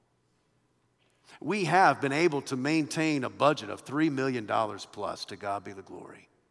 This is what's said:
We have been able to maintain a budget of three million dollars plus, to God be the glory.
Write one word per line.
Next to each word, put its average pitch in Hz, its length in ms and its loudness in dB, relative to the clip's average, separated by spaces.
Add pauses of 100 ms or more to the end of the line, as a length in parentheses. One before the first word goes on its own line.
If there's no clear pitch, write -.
(1400)
We 190 260 -2
have 160 340 6
been 139 120 0
able 147 320 2
to 139 120 -6
maintain 147 680 0
a 120 60 -4
budget 107 400 2
of 98 120 -10
three 151 280 0
million 131 360 -2
dollars 107 460 -2
plus, 95 340 -8
to 107 100 -12
God 101 280 -6
be 107 80 -14
the 95 100 -16
glory. - 480 -18 (220)